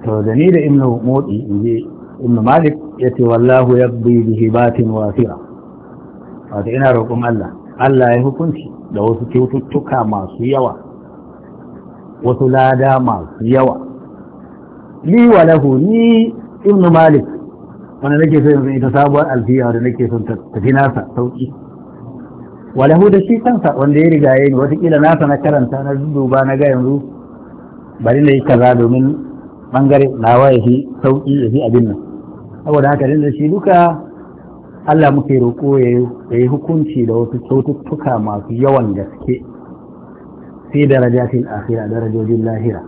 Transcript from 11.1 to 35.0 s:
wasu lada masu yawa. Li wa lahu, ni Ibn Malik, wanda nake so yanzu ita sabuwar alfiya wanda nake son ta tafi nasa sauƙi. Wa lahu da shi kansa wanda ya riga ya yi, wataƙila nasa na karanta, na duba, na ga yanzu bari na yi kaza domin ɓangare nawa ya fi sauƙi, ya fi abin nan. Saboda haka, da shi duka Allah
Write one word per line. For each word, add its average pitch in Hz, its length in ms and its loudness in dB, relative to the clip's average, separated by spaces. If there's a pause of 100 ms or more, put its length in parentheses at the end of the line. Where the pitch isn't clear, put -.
wasu 123 240 0
lada 131 520 2
masu 110 440 -6
yawa. 131 320 2 (1300)
Li 240 240 4
wa 190 160 6
lahu, 143 340 4
ni 226 560 2 (300)
Ibn 190 280 4
Malik, 160 320 4 (800)
wanda 143 160 0
nake 156 240 2
so 147 80 4
yanzu 139 200 2
ita 131 220 -2
sabuwar 143 380 2
alfiya 123 360 0
wanda 117 140 -2
nake 120 280 -2
son 117 160 -4
ta 110 100 -6 (200)
tafi 113 180 -2
nasa 131 420 0
sauƙi. 123 380 -6 (1200)
Wa 131 140 2
lahu 180 220 6
da 196 100 4
shi 226 240 0
kansa 185 320 0
wanda 143 240 2
ya 165 100 4
riga 147 260 4
ya 139 80 4
yi, 139 100 4
wataƙila 151 460 0
nasa 156 260 2
na 143 100 0
karanta, 139 480 -2
na 139 100 -4
duba, 135 500 -2
na 135 120 -2
ga 143 100 2
yanzu 131 360 0 (1000)
bari 120 220 2
na 143 100 4
yi 135 100 2
kaza 123 320 4
domin 127 540 0 (440)
ɓangare 139 360 2 (100)
nawa 123 340 4
ya 120 100 2
fi 123 260 0 (140)
sauƙi, 139 420 0
ya 110 60 -2
fi 131 120 0
abin 117 220 2
nan. 101 120 -4 (680)
Saboda 147 240 2
haka, 143 180 0
da 147 260 0
shi 147 160 -4
duka 175 520 2 (840)
Allah 151 260 4